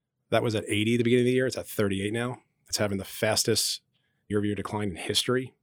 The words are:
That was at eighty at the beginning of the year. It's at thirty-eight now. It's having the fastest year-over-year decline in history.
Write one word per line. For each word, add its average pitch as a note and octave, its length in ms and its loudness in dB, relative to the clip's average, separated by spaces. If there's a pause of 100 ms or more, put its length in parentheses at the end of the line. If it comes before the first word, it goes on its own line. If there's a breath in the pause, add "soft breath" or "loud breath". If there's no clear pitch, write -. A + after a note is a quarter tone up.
(300)
That A2+ 120 4
was A2+ 140 0
at G2 100 -2
eighty G#2+ 280 2
at A#2+ 40 4
the A#2+ 60 0
beginning A#2+ 200 4
of - 20 2
the B2+ 80 2
year. B2+ 120 2
It's A2 120 -4
at F2+ 100 -8
thirty-eight G2 440 -2
now. A#2+ 260 -4 (300)
It's - 100 -2
having G2+ 200 0
the F#2+ 60 -8
fastest - 760 0 (480)
year-over-year G#2 280 0
decline G#2 340 -4
in E2 60 -8
history. B2+ 680 0